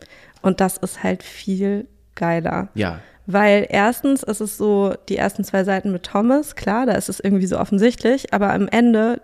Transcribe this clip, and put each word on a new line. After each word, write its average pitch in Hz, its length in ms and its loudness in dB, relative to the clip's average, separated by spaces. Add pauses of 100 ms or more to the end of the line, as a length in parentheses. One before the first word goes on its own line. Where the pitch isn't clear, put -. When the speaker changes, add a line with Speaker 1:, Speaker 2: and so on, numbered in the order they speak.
(420)
Speaker 1:
Und 190 180 0
das 185 180 0
ist - 260 -8
halt 185 200 -2
viel 196 640 -4 (280)
geiler. 170 600 -2
Speaker 2:
Ja. 90 240 -4 (260)
Speaker 1:
Weil 202 440 4
erstens 247 520 0
ist 214 200 -4
es 214 160 -8
so, 202 360 2 (140)
die 190 100 -4
ersten 196 280 -2
zwei 190 180 0
Seiten 190 300 -2
mit 175 100 -6
Thomas, 247 520 0
klar, 220 300 -2
da 220 80 2
ist 196 160 -2
es 190 120 -8
irgendwie 196 260 2
so 180 100 -2
offensichtlich, 226 760 0
aber 196 180 2
am 190 160 0
Ende 233 560 4